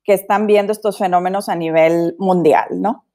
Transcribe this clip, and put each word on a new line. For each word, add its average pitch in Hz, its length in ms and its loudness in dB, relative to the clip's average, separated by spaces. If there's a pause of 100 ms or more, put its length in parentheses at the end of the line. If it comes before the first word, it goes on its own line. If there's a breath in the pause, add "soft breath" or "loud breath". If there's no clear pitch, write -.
que 208 100 2
están 208 340 0
viendo 208 260 2
estos 208 240 -4
fenómenos 185 500 -2
a 202 80 -4
nivel 165 640 0
mundial, 170 480 2 (140)
¿no? - 340 -6